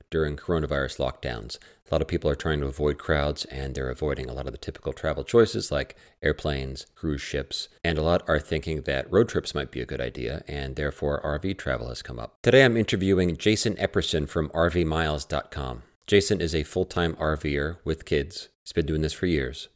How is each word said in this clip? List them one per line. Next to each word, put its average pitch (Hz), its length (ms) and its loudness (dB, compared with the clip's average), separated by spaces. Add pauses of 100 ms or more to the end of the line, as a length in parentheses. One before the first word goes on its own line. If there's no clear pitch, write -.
(100)
during 76 260 0
coronavirus 71 640 0
lockdowns. 60 580 -4 (340)
A - 40 2
lot 76 80 4
of - 60 -4
people 80 200 0
are 73 60 4
trying 76 260 0
to 71 60 -2
avoid 73 320 0
crowds, 73 480 0
and 67 280 -6
they're 65 140 -4
avoiding 65 400 -4
a 62 60 -8
lot 67 100 -6
of 67 80 -6
the 60 60 -10
typical - 340 -8
travel 71 320 -4
choices 110 480 4
like 69 240 -2 (260)
airplanes, 69 640 -2 (100)
cruise 73 280 -4
ships, - 480 -6 (120)
and 82 140 0
a 76 60 0
lot 85 260 2
are 80 100 4
thinking 76 440 -4
that 67 280 -4
road 107 200 4
trips - 240 -4
might 71 160 -4
be 62 100 -8
a 60 60 -6
good 60 160 -6
idea, 62 440 -6
and 67 300 -6
therefore 73 480 -2
R 76 140 -2
V 95 160 -2
travel 62 340 -4
has 60 140 -8
come 60 160 -12
up. - 240 -12
Today, 131 240 8
I'm 117 100 4
interviewing 95 600 4
Jason 107 380 2
Epperson 85 520 0
from 78 240 -2
R 82 160 4
V 85 160 2
miles 78 400 0
dot - 260 -4
com. 64 340 -8 (220)
Jason 98 360 4
is 82 120 0
a 78 100 2
full-time 87 540 0
R 78 160 0
Ver 76 480 -2
with 80 220 -4
kids. - 460 -2 (120)
He's - 120 -12
been 85 100 2
doing 78 160 0
this 78 140 0
for - 100 -4
years, 73 520 -2